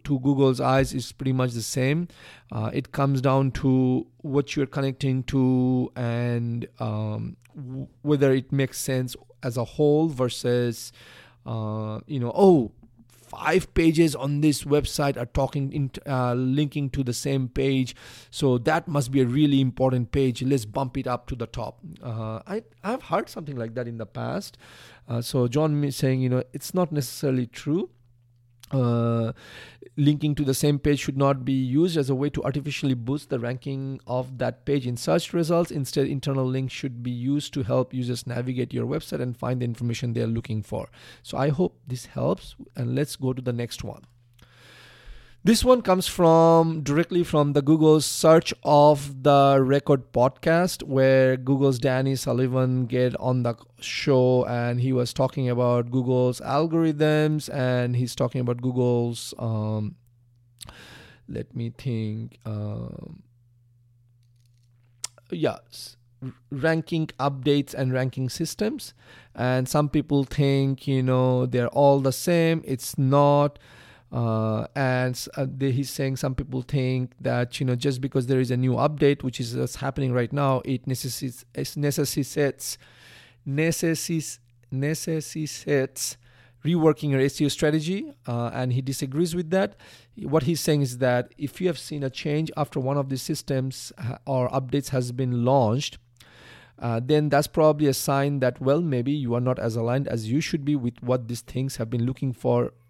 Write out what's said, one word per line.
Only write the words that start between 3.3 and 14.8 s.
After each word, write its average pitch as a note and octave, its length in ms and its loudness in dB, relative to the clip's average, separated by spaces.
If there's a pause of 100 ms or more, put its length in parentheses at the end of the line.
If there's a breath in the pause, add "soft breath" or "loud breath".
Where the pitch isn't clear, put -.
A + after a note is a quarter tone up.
to C3 440 2 (280)
what C#3 200 -2
you're C#3+ 100 0 (120)
connecting C3+ 460 -2
to B2+ 720 2
and, A#2+ 720 -4 (120)
um, G#2+ 560 -6 (200)
w-, C3+ 320 -10 (140)
whether C#3+ 320 4
it C3 180 -2
makes C#3 280 0
sense B2+ 360 -4 (260)
as A#2+ 160 -6
a A#2+ 60 -2 (120)
whole D3+ 320 4
versus, B2 840 -2 (540 loud breath)
uh, A2 600 -6
you C#3+ 120 -6
know, A#2+ 140 -4
"Oh, E3+ 380 6 (640)
five - 380 -2
pages E3 420 4
on C#3+ 240 -2
this D3+ 240 2
website C#3+ 540 0